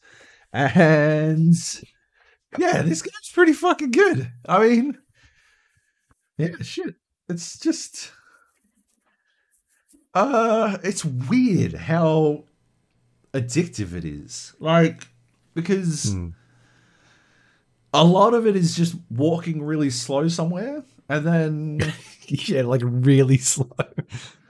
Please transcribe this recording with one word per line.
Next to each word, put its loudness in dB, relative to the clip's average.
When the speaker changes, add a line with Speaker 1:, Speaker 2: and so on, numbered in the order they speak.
Speaker 1:
And, 4
yeah, 0
this -2
game's -14
pretty 4
fucking -2
good. 2
I 2
mean, 0
yeah, -2
shit. -10
It's -12
just, -8
uh, 2
it's -4
weird 0
how 0
addictive -4
it -8
is. -14
Like, 2
because -2
Speaker 2:
Hmm. -6
Speaker 1:
a 4
lot 6
of 2
it 4
is 0
just 0
walking -2
really -2
slow -2
somewhere, -6
and -4
then -2
Speaker 2:
<laughs> -20
Yeah, -2
like, 0
really 4
slow. -2